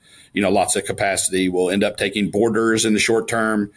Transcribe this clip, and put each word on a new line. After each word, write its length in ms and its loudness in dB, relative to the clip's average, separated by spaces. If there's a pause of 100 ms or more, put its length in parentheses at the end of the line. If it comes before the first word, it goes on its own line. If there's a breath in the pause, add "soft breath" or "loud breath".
(320 soft breath)
you 100 -2
know, 80 2
lots 240 0
of 100 -2
capacity. 640 -2
We'll 220 0
end 140 2
up 120 -2
taking 340 -2
boarders 540 2
in 100 2
the 40 2
short 300 0
term, 480 -2